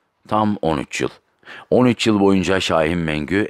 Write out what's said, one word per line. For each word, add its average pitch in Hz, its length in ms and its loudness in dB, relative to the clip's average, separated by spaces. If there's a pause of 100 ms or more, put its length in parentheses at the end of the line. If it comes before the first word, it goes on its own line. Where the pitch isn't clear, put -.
(280)
Tam 107 340 0
on 78 160 -2
üç - 220 -8
yıl. 64 80 -2 (600)
On 123 160 4
üç 117 200 0
yıl 104 140 2
boyunca 95 400 2
Şahin 82 380 0
Mengü 78 520 -2